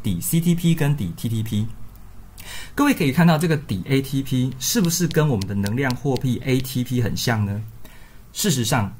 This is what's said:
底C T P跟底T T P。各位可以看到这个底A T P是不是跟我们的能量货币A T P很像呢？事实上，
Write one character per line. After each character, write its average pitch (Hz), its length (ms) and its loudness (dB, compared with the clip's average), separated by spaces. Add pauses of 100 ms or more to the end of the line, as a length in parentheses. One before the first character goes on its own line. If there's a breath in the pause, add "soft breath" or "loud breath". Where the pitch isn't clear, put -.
底 90 200 -2
C - 180 2
T 170 140 4
P 170 200 2
跟 147 220 2
底 90 180 -4
T - 140 -4
T 110 140 -2
P。 110 240 0 (1080 loud breath)
各 - 100 2
位 285 100 4
可 - 100 0
以 135 80 4
看 170 140 6
到 170 100 8
这 156 100 2
个 160 120 2
底 92 280 -4
A 135 140 2
T 135 220 -2
P 127 360 0
是 - 220 0
不 175 80 4
是 170 180 0
跟 151 220 2
我 131 80 2
们 101 100 -2
的 107 80 -4
能 101 220 0
量 139 180 0
货 135 220 0
币 123 300 0
A 131 160 4
T 127 200 -4
P 123 200 -2
很 104 120 0
像 107 300 0
呢？ 101 160 -2 (720 loud breath)
事 - 180 0
实 127 140 2
上， 110 360 0